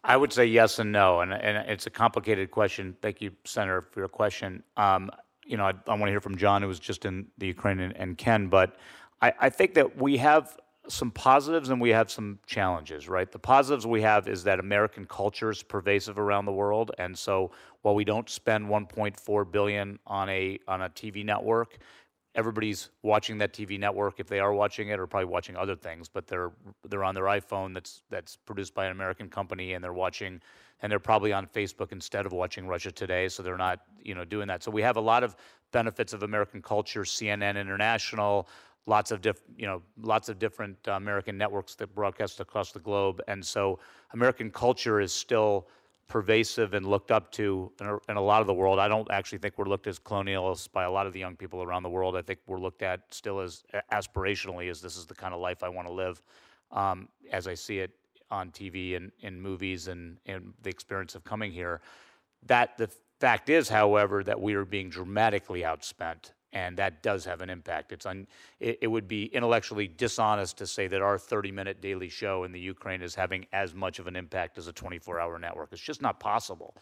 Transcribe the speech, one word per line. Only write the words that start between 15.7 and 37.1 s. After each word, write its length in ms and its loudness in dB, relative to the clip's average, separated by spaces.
around 260 2
the 60 -2
world, 460 0
and 200 -6
so 340 0
while 120 4
we 80 2
don't 260 0
spend 380 0
one 180 0
point 320 -4
four 280 0
billion 600 0
on 220 -2
a, 400 -2
on 140 -2
a 80 -4
T 200 -12
V 140 -8
network, 540 0
everybody's 540 -2
watching 360 2
that 160 0
T 100 -10
V 140 -6
network. 420 -2
If 80 -8
they 140 0
are 120 4
watching 360 0
it, 100 -2
or 80 -6
probably 180 -2
watching 300 -6
other 200 -4
things, 340 -14
but 180 -10
they're, 240 -4
they're 160 -2
on 100 0
their 100 0
iPhone 480 -2
that's, 360 -14
that's 260 -10
produced 380 -10
by 120 -2
an 60 -4
American 380 -6
company, 440 -6
and 100 -8
they're 100 -8
watching, 480 -6
and 100 -2
they're 80 2
probably 320 2
on 160 -2
Facebook 460 -6
instead 320 -6
of 80 -6
watching 340 -4
Russia 240 -6
Today, 380 -2
so 120 -10
they're 140 -6
not, 240 -2
you 120 -10
know, 100 -10
doing 240 -6
that. 140 -6
So 60 -6
we 120 -2
have 160 4
a 40 0
lot 220 4
of 140 -4
benefits 400 -2
of 120 -8
American 380 -2
culture, 440 -2
C 240 -4